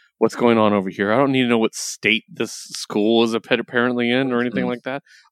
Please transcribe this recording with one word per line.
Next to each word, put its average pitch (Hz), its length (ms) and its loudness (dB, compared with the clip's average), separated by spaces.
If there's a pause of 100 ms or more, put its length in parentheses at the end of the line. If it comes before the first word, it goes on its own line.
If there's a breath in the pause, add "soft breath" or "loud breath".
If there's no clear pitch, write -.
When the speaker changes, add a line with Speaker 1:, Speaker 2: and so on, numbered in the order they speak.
(180 loud breath)
Speaker 1:
what's 117 180 0
going 117 220 4
on 107 160 4
over 95 160 0
here. 101 220 -2
I 113 60 2
don't 139 140 2
need 131 120 2
to 123 40 0
know 120 100 2
what 110 180 0
state - 520 -2
this - 260 -6
school 113 680 0
is 113 100 0
appa-, 113 260 -2
apparently 120 520 -2
in 131 200 0
or 120 100 -2
anything 123 200 -4
Speaker 2:
Mm-hmm. 123 80 -2
Speaker 1:
like 120 140 -8
that. 135 200 -10 (280 soft breath)